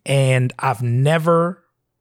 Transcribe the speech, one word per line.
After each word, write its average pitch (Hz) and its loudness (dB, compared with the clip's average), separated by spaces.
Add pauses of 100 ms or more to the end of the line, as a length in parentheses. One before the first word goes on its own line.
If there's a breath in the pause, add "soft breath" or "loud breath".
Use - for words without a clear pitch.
and 131 0
I've 131 -4
never 160 0 (380)